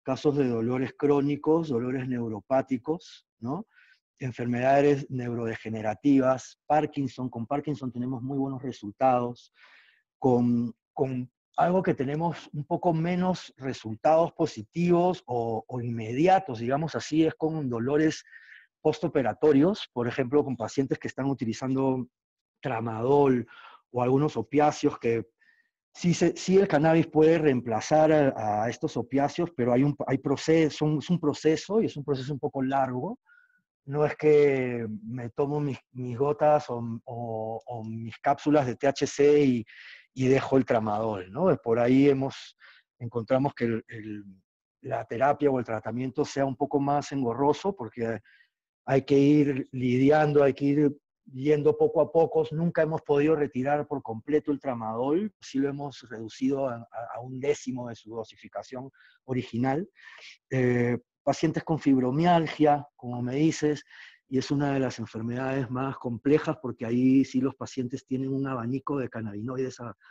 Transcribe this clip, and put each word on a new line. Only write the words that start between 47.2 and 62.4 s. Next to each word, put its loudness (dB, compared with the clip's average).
porque -6
hay 2
que 4
ir 4
lidiando, 4
hay 4
que -4
ir 2
yendo 2
poco 2
a 0
poco. 2
Nunca 0
hemos -2
podido 2
retirar -2
por -8
completo -2
el -4
tramadol, -4
sí -10
lo 0
hemos -10
reducido -4
a, -6
a, -12
a -10
un -12
décimo -4
de -12
su -18
dosificación -14
original. -4
Eh, 2
pacientes -2
con -2
fibromialgia, 2